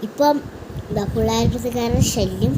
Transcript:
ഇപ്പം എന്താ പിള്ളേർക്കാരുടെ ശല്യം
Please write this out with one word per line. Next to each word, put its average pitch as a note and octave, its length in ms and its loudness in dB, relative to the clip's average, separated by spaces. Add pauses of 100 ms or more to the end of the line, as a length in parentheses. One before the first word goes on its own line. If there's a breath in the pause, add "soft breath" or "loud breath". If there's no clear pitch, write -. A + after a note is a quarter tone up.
ഇപ്പം D4 280 4 (540)
എന്താ G#3 140 -2 (100)
പിള്ളേർക്കാരുടെ A#3 880 0 (100)
ശല്യം G#3+ 440 0